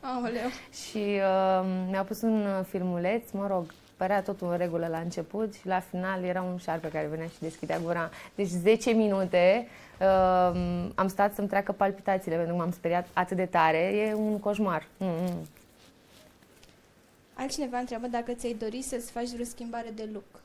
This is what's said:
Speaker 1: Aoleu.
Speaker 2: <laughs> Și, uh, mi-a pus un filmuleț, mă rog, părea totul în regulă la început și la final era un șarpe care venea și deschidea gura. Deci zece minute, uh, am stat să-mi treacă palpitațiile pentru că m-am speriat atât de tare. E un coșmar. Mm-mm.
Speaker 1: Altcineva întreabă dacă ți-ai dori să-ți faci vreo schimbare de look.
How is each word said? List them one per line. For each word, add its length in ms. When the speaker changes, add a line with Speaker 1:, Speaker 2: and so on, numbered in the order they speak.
Speaker 1:
Aoleu. 480
Speaker 2:
<laughs> 200
Și, 100
uh, 680
mi-a 180
pus 160
un 460
filmuleț, 640
mă 160
rog, 280
părea 260
totul 280
în 60
regulă 300
la 120
început 560
și 120
la 140
final 420
era 200
un 140
șarpe 320
care 180
venea 200
și 120
deschidea 400
gura. 320
Deci 140
zece 420
minute, 760
uh, 60
am 140
stat 260
să-mi 140
treacă 240
palpitațiile 640
pentru 180
că 60
m-am 120
speriat 400
atât 240
de 100
tare. 320
E 360
un 260
coșmar. 420
Mm-mm. 800
Speaker 1:
Altcineva 440
întreabă 280
dacă 260
ți-ai 220
dori 280
să-ți 280
faci 180
vreo 160
schimbare 500
de 180
look. 320